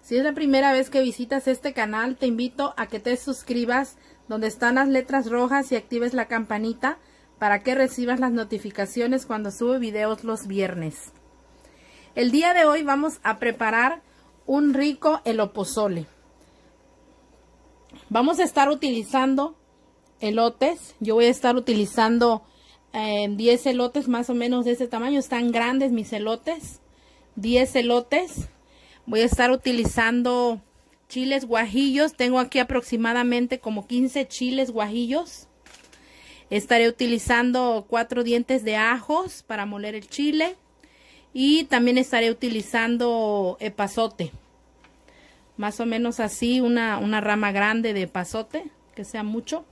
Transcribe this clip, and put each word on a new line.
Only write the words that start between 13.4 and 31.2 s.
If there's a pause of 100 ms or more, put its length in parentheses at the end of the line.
un
rico
elopozole. (2000)
Vamos
a
estar
utilizando (640)
elotes.
Yo
voy
a
estar
utilizando, (500)
eh,
diez
elotes
más
o
menos
de
ese
tamaño.
Están
grandes
mis
elotes. (560)
Diez
elotes. (560)
Voy
a
estar
utilizando (480)
chiles